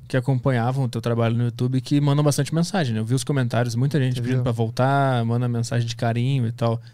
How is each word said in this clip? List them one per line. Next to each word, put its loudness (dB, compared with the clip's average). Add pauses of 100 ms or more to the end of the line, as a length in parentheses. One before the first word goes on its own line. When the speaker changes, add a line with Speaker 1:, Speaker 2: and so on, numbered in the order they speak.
Speaker 1:
Que 0
acompanhavam 0
o -2
teu -4
trabalho 0
no 2
YouTube 0
e -2
que 0
mandam 4
bastante 0
mensagem, 0
né? 0
Eu -2
vi -2
os 0
comentários, 0
muita 2
gente 0
Speaker 2:
Você -4
Speaker 1:
pedindo 0
Speaker 2:
viu? 0
Speaker 1:
pra 0
voltar, 0
manda 0
mensagem -2
de -8
carinho 0
e -4
tal. -2 (120)